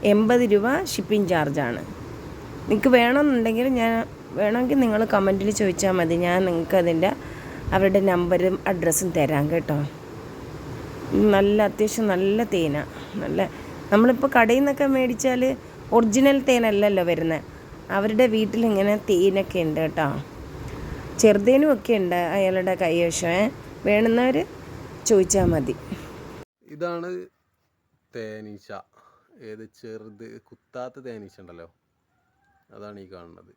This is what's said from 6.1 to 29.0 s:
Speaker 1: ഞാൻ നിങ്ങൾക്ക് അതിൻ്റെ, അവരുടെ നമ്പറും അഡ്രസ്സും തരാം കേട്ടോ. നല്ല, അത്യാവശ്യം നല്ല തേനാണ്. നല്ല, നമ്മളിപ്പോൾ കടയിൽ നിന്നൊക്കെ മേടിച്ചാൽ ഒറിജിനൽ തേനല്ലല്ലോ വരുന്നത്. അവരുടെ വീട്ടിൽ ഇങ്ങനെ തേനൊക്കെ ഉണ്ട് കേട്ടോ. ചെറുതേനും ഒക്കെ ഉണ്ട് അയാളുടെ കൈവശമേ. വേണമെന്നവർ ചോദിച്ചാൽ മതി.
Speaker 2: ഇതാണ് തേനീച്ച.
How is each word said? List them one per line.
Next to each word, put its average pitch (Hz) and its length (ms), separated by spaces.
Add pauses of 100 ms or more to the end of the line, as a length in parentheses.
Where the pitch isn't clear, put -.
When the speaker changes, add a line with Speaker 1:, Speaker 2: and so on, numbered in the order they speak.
Speaker 1:
ഞാൻ 180 200
നിങ്ങൾക്ക് 170 360
അതിൻ്റെ, 170 280 (640)
അവരുടെ 190 260 (120)
നമ്പറും 180 420 (160)
അഡ്രസ്സും 170 460
തരാം 147 340
കേട്ടോ. 160 260 (1600)
നല്ല, 202 220 (120)
അത്യാവശ്യം 214 440
നല്ല 196 300 (100)
തേനാണ്. 151 380 (320)
നല്ല, 170 180 (500)
നമ്മളിപ്പോൾ 240 440
കടയിൽ 240 260
നിന്നൊക്കെ 285 320
മേടിച്ചാൽ 254 480 (540)
ഒറിജിനൽ 247 420 (100)
തേനല്ലല്ലോ 208 640
വരുന്നത്. 165 340 (540)
അവരുടെ 214 280 (100)
വീട്ടിൽ 220 340
ഇങ്ങനെ 202 240 (160)
തേനൊക്കെ 190 560
ഉണ്ട് 156 160
കേട്ടോ. 156 260 (1120)
ചെറുതേനും 233 540
ഒക്കെ 226 240
ഉണ്ട് 180 180 (200)
അയാളുടെ 190 360 (100)
കൈവശമേ. 170 600 (440)
വേണമെന്നവർ 226 500 (720)
ചോദിച്ചാൽ 190 440
മതി. 135 220 (1000)
Speaker 2:
ഇതാണ് 170 360 (1040)
തേനീച്ച. 107 540 (800)